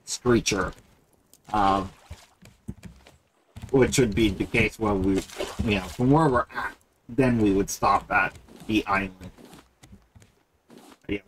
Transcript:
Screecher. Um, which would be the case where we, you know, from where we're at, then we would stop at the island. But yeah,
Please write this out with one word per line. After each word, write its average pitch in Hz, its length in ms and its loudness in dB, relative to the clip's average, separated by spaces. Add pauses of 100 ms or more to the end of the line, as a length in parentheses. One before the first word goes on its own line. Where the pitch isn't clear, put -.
Screecher. 98 720 0 (800)
Um, 98 400 2 (1800)
which 131 300 4
would 107 160 2
be 110 140 2
the 95 160 -4
case 110 340 -2
where 104 140 0
we, 95 280 0 (400)
you 104 140 0
know, 92 100 -6
from 127 240 -2
where 156 180 4
we're 123 240 0
at, - 220 -8 (340)
then 120 300 2
we 104 140 4
would 95 180 0
stop - 400 -2
at 95 240 -2 (320)
the 107 220 0
island. 98 420 -4 (1700)
But - 60 -16
yeah, 101 200 -6